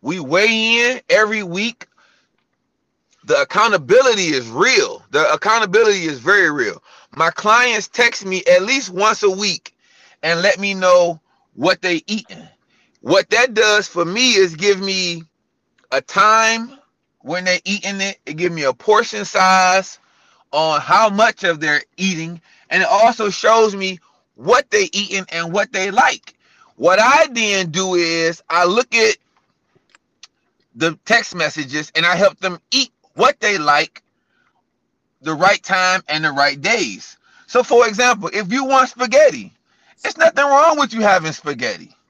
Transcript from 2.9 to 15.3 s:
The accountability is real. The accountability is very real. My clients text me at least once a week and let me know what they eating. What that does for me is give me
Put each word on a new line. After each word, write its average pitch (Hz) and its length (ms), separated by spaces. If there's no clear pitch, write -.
The 143 180
accountability 202 920
is 123 140
real. 156 640
The - 220
accountability 202 760
is 147 120
very 170 320
real. 123 320
My 160 160
clients 220 560
text 233 400
me 185 240
at 180 120
least 233 280
once 208 320
a 208 80
week 190 460
and 165 180
let 196 160
me 196 160
know 180 460
what 165 280
they 165 260
eating. 202 340
What 175 300
that 233 240
does 208 320
for 170 180
me 233 280
is 185 240
give 190 240
me 185 420